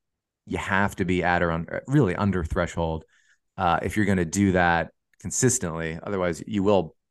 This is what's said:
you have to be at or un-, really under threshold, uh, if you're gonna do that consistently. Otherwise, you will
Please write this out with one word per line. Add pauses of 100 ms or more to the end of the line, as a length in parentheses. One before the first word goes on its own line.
(480)
you
have
to
be
at
or
un-, (200)
really
under
threshold, (520)
uh,
if
you're
gonna
do
that (320)
consistently.
Otherwise,
you
will (160)